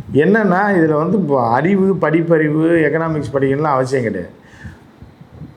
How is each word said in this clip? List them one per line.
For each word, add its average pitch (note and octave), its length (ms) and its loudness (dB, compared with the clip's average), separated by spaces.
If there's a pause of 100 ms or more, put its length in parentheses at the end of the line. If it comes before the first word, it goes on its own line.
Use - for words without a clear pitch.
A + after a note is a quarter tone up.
(120)
என்னன்னா, F#3 560 2
இதுல E3 240 2
வந்து E3+ 260 0
இப்போ C3+ 340 0
அறிவு, F#3+ 420 2
படிப்பறிவு, D#3+ 880 2
எக்கனாமிக்ஸ் D3+ 500 -2
படிக்கணும்லாம் C#3 440 0
அவசியம் C3 280 -2
கிடையாது. F#2+ 280 -6 (1200)